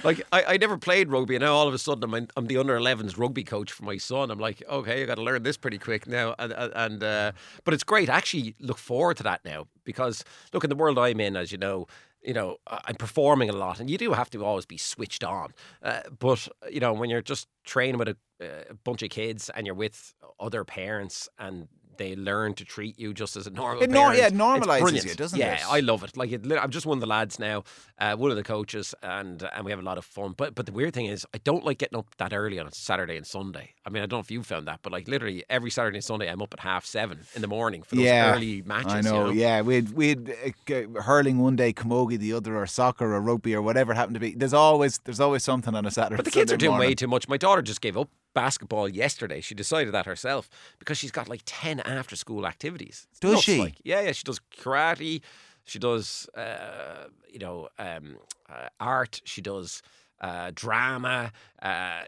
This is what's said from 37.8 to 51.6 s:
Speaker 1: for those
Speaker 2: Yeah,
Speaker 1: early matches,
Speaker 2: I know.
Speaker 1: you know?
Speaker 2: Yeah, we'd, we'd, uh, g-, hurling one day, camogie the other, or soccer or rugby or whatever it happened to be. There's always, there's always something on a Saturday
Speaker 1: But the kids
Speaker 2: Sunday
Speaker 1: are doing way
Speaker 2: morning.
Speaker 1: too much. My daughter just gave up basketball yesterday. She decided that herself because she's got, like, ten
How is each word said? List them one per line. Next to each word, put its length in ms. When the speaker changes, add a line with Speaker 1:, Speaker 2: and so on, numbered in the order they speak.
Speaker 1:
for 140
those 80
Speaker 2:
Yeah, 300
Speaker 1:
early 260
matches, 320
Speaker 2:
I 80
know. 280
Speaker 1:
you 60
know? 60
Speaker 2:
Yeah, 220
we'd, 320
we'd, 340
uh, 220
g-, 180
hurling 380
one 180
day, 160
camogie 460
the 160
other, 240
or 80
soccer 480
or 80
rugby 320
or 80
whatever 300
it 40
happened 200
to 40
be. 140
There's 180
always, 520
there's 160
always 220
something 320
on 120
a 40
Saturday 260
Speaker 1:
But 100
the 40
kids 200
Speaker 2:
Sunday 160
Speaker 1:
are 20
doing 100
way 100
Speaker 2:
morning. 80
Speaker 1:
too 120
much. 180
My 120
daughter 240
just 180
gave 160
up 140
basketball 520
yesterday. 540
She 140
decided 400
that 100
herself 460
because 200
she's 120
got, 160
like, 200
ten 400